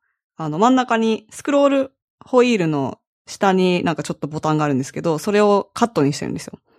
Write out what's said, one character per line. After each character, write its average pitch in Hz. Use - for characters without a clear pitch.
あ 160
の 151
真 233
ん 262
中 247
に 226
ス -
ク 294
ロ 285
ー 277
ル 269
ホ 247
イ 247
ー 220
ル 170
の 143
下 -
に 185
な 175
ん -
か 151
ち -
ょ 156
っ -
と 151
ボ 156
タ 156
ン 156
が 151
あ -
る 143
ん 127
で 131
す -
け 156
ど、 160
そ 208
れ 208
を 202
カ -
ッ 226
ト 151
に 139
し -
て -
る 62
ん -
で -
す -
よ。 -